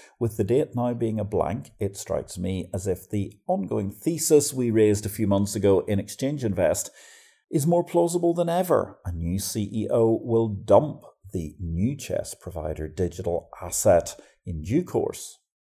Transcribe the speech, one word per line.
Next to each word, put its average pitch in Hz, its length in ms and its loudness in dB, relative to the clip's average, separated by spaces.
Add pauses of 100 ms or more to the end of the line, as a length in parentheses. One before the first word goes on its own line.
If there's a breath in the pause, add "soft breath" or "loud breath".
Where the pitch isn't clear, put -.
(200 loud breath)
With 117 160 -2
the 107 80 0
date 123 320 0
now 123 180 0
being 110 240 -2
a 101 60 -2
blank, 101 460 -2 (100)
it 98 160 -2
strikes - 420 -6
me 92 340 -4
as 95 140 -6
if 92 240 -4
the 104 220 -4 (160)
ongoing 113 420 -2
thesis 156 640 2
we 127 180 0
raised 107 340 4
a 104 40 -4
few 104 180 -2
months 98 300 2
ago 98 240 4
in 101 180 -2
Exchange 135 460 -4
Invest 90 460 0 (600 loud breath)
is 143 160 0
more 170 160 4
plausible 170 520 2
than 170 140 0
ever. 170 560 0
A 92 60 -4
new 82 300 -2
C 104 320 -4
E 110 180 -2
O 113 320 4
will 113 240 2
dump 107 560 2 (300)
the 80 260 -6
new 92 380 -2
chess - 440 -6
provider 78 460 -6
Digital 87 600 -4 (120)
Asset 87 540 2 (300 loud breath)
in 82 180 -8
due 127 220 0
course. - 540 -4 (320)